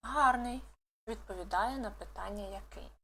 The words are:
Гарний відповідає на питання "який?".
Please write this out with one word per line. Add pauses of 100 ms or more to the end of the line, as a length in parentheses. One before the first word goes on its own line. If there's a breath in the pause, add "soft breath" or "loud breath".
Гарний (460)
відповідає
на
питання
"який?". (120)